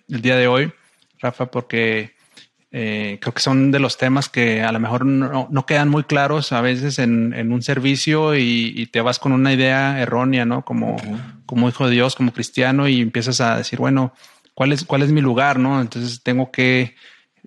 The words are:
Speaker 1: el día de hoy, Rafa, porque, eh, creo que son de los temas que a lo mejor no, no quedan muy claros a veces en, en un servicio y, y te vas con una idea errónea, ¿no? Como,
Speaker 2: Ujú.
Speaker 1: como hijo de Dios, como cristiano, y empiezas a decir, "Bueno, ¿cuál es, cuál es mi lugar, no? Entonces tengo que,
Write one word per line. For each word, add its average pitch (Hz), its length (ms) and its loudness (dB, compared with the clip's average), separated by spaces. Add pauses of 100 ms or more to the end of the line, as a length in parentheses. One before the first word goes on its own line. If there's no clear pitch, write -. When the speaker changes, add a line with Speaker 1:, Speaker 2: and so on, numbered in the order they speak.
Speaker 1:
el 120 120 -6
día 127 140 2
de 123 120 4
hoy, 135 260 2 (460)
Rafa, 123 320 -4
porque, 113 680 -2 (540)
eh, 107 480 -6
creo 120 140 -6
que - 80 -6
son 135 300 4
de 143 80 2
los 131 180 0
temas 135 320 0
que 117 320 0
a 113 100 0
lo 113 80 -2
mejor 117 240 -2
no, 135 460 0
no 143 160 0
quedan 147 240 2
muy 147 140 2
claros 143 480 0
a 120 100 0
veces 127 380 -2
en, 117 340 2
en 117 180 -4
un 120 120 -2
servicio 143 720 0
y, 120 400 0
y 117 100 -6
te 117 160 -2
vas 120 160 0
con 139 140 -2
una 131 200 4
idea 135 480 2
errónea, 123 460 0
¿no? 120 180 -2
Como, 113 340 -4
Speaker 2:
Ujú. 107 220 -8 (280)
Speaker 1:
como 123 200 0
hijo 127 200 -2
de 120 80 2
Dios, 123 180 2
como 123 180 0
cristiano, 131 560 0
y 127 140 2
empiezas 117 400 -2
a 117 160 2
decir, 117 220 -6
"Bueno, 131 340 0 (400)
¿cuál 135 180 0
es, 147 120 -2
cuál 139 180 -2
es 143 100 2
mi 151 80 4
lugar, 135 380 2
no? 135 240 2
Entonces 120 400 -6
tengo 127 300 -2
que, 127 440 0 (520)